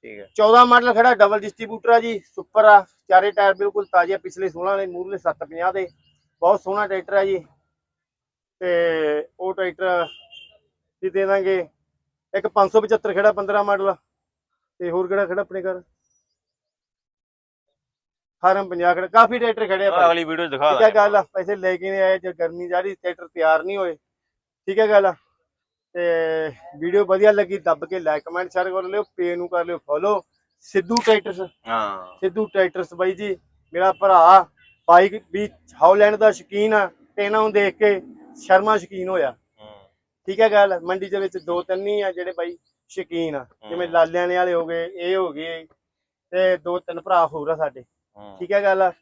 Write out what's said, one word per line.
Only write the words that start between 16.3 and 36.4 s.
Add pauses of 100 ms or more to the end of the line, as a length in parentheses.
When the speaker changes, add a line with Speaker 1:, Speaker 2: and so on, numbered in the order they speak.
Speaker 2:
ਅਠਾਰਾਂ
ਪੰਜਾਹ
ਖੜਾ,
ਕਾਫੀ
ਟਰੈਕਟਰ
ਖੜੇ
ਆ
Speaker 1:
ਆਹ
Speaker 2:
ਭਾਈ।
Speaker 1:
ਅਗਲੀ
ਵੀਡੀਓ
'ਚ
ਦਿਖਾ
Speaker 2:
ਠੀਕ
ਹੈ
Speaker 1:
ਦਾਂਗੇ।
Speaker 2:
ਗੱਲ, (100)
ਪੈਸੇ
ਲੈ
ਕੇ
ਨਹੀਂ
ਆਏ,
ਜੇ
ਗਰਮੀ
ਜਾ
ਰਹੀ,
ਟਰੈਕਟਰ
ਤਿਆਰ
ਨਹੀਂ
ਹੋਏ। (720)
ਠੀਕ
ਹੈ
ਗੱਲ। (800)
ਤੇ (760)
ਵੀਡੀਓ
ਵਧੀਆ
ਲੱਗੀ,
ਦੱਬ
ਕੇ
like,
ਕਮੈਂਟ,
ਸ਼ੇਅਰ
ਕਰ
ਲਿਓ,
ਪੇਜ
ਨੂੰ
ਕਰ
ਲਿਓ
ਫਾਲੋ। (380)
ਸਿੱਧੂ (100)
ਟਰੈਕਟਰਸ। (280)
Speaker 1:
ਹਾਂ।
Speaker 2:
ਸਿੱਧੂ
ਟਰੈਕਟਰਸ
ਬਾਈ
ਜੀ, (360)
ਮੇਰਾ
ਭਰਾ (420)
ਬਾਈਕ (100)
ਵੀ (340)
ਹਾਲੈਂਡ
ਦਾ
ਸ਼ੌਕੀਨ